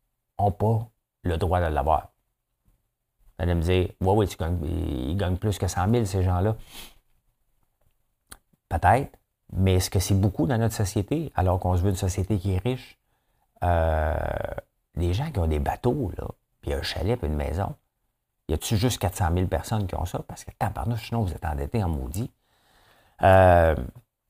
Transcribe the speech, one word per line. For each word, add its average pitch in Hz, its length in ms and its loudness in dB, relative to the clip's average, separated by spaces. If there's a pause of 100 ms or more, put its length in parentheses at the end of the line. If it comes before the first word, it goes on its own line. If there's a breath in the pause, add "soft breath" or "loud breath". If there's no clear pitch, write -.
(380)
ont 101 140 2
pas 113 340 0 (380)
le 85 120 0
droit 90 240 0
de 85 60 0
l'avoir. 76 440 0 (1300)
Vous 92 60 -2
allez 87 100 2
me 85 80 0
dire, « 90 280 2 (100)
Ouais, 92 120 2
ouais, 104 140 4
tu - 100 -8
gagnes, 85 280 -2
ils 78 520 -4
gagnent 90 200 -2
plus 104 220 -2
que 95 100 -2
cent 90 180 -2
mille, 117 200 2
ces 95 160 -2
gens-là. » 92 340 0 (2000 loud breath)
Peut-être, 104 480 2 (360)
mais 95 220 4
est-ce 92 160 2
que 98 100 2
c'est 98 140 2
beaucoup 104 320 2
dans 127 120 0
notre 113 160 0
société, 113 640 -2
alors 90 240 2
qu'on 90 160 2
se 85 60 2
veut 101 80 2
une 92 60 0
société 92 420 -2
qui 92 160 -2
est 95 40 0
riche ? 127 400 -6 (640)
Euh, 80 540 2 (800)
les 87 180 0
gens 147 160 -2
qui 123 80 -4
ont 85 80 2
des 78 140 0
bateaux, 123 560 -2
là, - 100 -10 (340)
puis - 120 -6
un 69 100 -4
chalet, 113 360 -4
puis 76 100 -4
une 76 80 -2
maison, 73 380 -4 (760)
y 76 60 -2
a-tu 107 220 -2
juste 107 220 0
quatre 95 180 -4
cent 85 140 0
mille 92 180 0
personnes 101 380 -4
qui - 80 -8
ont 78 100 -6
ça ? - 220 -6
Parce - 180 -14
que, - 140 -16
tabarnouche, 113 500 -4
sinon 117 140 -2
vous 90 100 -2
êtes - 120 -12
endettés 76 400 -2
en 87 40 0
maudit. 78 440 -4 (880 soft breath)
Euh, 90 540 8 (540)